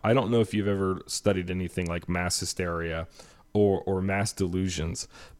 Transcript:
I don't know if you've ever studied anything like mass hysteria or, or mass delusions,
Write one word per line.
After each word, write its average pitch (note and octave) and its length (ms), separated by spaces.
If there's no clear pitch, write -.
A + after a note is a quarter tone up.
I A2 80
don't A#2+ 180
know A2+ 120
if G#2 100
you've G#2 160
ever F#2+ 380
studied F#2 440
anything F2+ 360
like E2+ 200
mass F2 320
hysteria E2 720
or, G2+ 320
or F#2+ 160
mass G2 300
delusions, F2+ 760